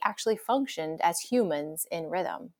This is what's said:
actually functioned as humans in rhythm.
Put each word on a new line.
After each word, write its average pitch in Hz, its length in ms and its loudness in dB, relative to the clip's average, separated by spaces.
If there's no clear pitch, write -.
actually 220 320 0
functioned 190 680 -2
as 170 160 4
humans 160 720 0
in 160 180 -4
rhythm. 170 520 -2